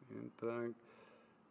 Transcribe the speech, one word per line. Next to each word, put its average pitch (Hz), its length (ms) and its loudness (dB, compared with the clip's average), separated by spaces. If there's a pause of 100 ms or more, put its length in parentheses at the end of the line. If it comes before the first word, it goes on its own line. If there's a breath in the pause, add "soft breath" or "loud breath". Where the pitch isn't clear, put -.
(100)
Entran. 117 640 2 (760 soft breath)